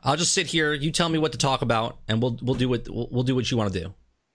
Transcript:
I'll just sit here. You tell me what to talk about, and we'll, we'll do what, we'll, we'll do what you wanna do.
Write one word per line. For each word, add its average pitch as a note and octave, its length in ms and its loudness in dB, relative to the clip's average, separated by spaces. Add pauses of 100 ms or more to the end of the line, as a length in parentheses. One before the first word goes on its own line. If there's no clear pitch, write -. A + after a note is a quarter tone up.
I'll C#3 160 2
just E3+ 160 0
sit F3+ 140 0
here. D#3 260 2
You D3+ 180 -2
tell E3+ 180 2
me D#3+ 100 2
what D#3 140 0
to A#2+ 40 -8
talk C3 240 2
about, A#2 360 0 (100)
and A2+ 120 2
we'll, A#2+ 220 0
we'll B2 140 0
do B2 120 2
what, A#2+ 220 0
we'll, A#2+ 220 -6
we'll B2 120 0
do C3 120 2
what B2 160 -2
you B2 60 0
wanna G#2+ 120 2
do. F#2+ 240 -6 (420)